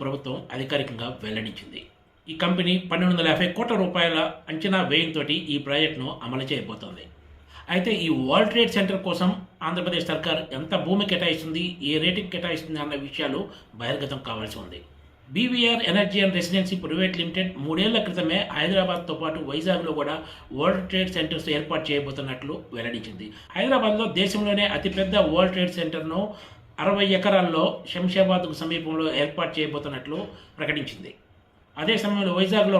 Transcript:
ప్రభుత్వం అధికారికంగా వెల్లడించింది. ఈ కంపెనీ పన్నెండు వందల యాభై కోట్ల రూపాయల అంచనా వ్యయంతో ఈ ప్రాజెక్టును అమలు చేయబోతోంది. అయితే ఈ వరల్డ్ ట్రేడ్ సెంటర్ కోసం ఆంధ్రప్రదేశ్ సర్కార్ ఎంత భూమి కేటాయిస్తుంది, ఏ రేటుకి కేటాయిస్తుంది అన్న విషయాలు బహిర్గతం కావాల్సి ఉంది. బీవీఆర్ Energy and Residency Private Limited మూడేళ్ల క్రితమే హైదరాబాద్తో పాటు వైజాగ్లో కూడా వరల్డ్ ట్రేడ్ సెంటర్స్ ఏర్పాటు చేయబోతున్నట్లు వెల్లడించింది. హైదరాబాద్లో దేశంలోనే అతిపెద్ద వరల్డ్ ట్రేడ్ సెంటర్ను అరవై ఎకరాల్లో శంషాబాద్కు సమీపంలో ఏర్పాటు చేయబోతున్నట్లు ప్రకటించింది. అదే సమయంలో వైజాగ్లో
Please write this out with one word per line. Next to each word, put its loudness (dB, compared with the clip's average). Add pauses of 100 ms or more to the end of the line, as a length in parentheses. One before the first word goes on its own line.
ప్రభుత్వం -6 (120)
అధికారికంగా -4
వెల్లడించింది. -8 (480)
ఈ -10
కంపెనీ 4 (120)
పన్నెండు 4
వందల 4
యాభై 4
కోట్ల -2
రూపాయల 2 (300)
అంచనా 0
వ్యయంతో 0 (300)
ఈ 0 (100)
ప్రాజెక్టును 0
అమలు -4
చేయబోతోంది. -8 (640)
అయితే 2 (140)
ఈ 4 (200)
వరల్డ్ 4
ట్రేడ్ 4
సెంటర్ 0
కోసం 2 (300)
ఆంధ్రప్రదేశ్ -2
సర్కార్ -2
ఎంత -2 (120)
భూమి 2
కేటాయిస్తుంది, 0
ఏ 2
రేటుకి 0
కేటాయిస్తుంది -4
అన్న -4
విషయాలు -4 (260)
బహిర్గతం -4
కావాల్సి -8
ఉంది. -14 (540)
బీవీఆర్ 2 (100)
Energy 4
and 4
Residency 0
Private 0
Limited -2 (140)
మూడేళ్ల 2
క్రితమే 0
హైదరాబాద్తో 0
పాటు -4 (100)
వైజాగ్లో 0
కూడా -2 (360)
వరల్డ్ 0
ట్రేడ్ 0
సెంటర్స్ -2 (100)
ఏర్పాటు -2
చేయబోతున్నట్లు -4
వెల్లడించింది. -8 (280)
హైదరాబాద్లో 4 (160)
దేశంలోనే 2 (120)
అతిపెద్ద 0
వరల్డ్ 6
ట్రేడ్ 0
సెంటర్ను -2 (640)
అరవై 4
ఎకరాల్లో 4 (320)
శంషాబాద్కు 4
సమీపంలో -2
ఏర్పాటు -2
చేయబోతున్నట్లు -4 (400)
ప్రకటించింది. -4 (680)
అదే 2
సమయంలో 0
వైజాగ్లో 4